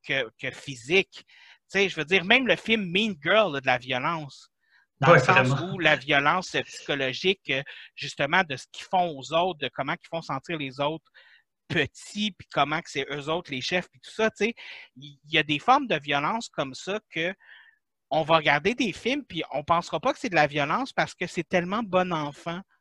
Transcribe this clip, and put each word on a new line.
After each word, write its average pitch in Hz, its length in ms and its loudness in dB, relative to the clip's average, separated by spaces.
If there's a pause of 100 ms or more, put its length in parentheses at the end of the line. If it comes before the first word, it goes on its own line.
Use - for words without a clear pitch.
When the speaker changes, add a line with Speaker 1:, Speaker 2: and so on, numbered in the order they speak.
Speaker 1:
que, 135 260 -2 (100)
que 131 120 -6
physique. 139 720 -2 (480)
Tu 190 80 0
sais, 196 100 2
je 160 60 -10
veux 156 100 -4
dire, 170 200 2
même 247 220 4
le 175 80 4
film 220 360 -2
Mean 208 300 0
Girl 180 340 2
a 135 60 -4
de 127 60 -20
la 127 120 4
violence, 135 680 -6 (500)
dans 139 120 4
Speaker 2:
Ouais, 156 80 10
Speaker 1:
le - 40 4
sens 127 240 4
Speaker 2:
vraiment. 160 260 0
Speaker 1:
où 185 60 -6
la 151 160 4
violence 147 600 2 (100)
psychologique, 139 840 -2
euh, 135 140 0 (320)
justement, 156 480 0
de 147 140 -4
ce - 140 -16
qu'ils - 140 -16
font 180 320 0
aux 131 160 -10
autres, 170 260 0
de 135 140 -6
comment 143 200 -4
ils - 140 -10
font 165 140 -6
sentir 151 360 -6
les 135 220 -8
autres, 143 300 -4 (600)
petits, - 640 -2
puis - 200 -20
comment 151 300 2
que - 80 -18
c'est 139 200 -6
eux 143 200 -6
autres 170 220 -4
les 131 100 -6
chefs, 180 280 -2
puis - 120 -20
tout - 100 -20
ça, 220 200 0
tu - 160 -2
sais. 233 80 -4 (420)
Il 143 200 -20 (120)
y 156 80 2
a 156 60 4
des 147 160 -2
formes 262 280 4
de 180 100 0
violence 147 520 -2
comme 135 240 -4
ça 196 260 -8 (100)
que 170 240 -4 (760)
on 156 140 0
va 156 140 6
regarder 151 380 4
des 240 160 0
films, 254 320 -2
puis 165 280 -8
on 131 120 -4
pensera 170 360 0
pas 254 140 0
que - 60 -10
c'est 247 100 -6
de 180 60 -4
la 151 120 6
violence 151 440 -2
parce 156 220 -2
que 180 140 -6
c'est - 200 -6
tellement 185 360 0
bon 180 280 0
enfant, 156 480 -6 (220)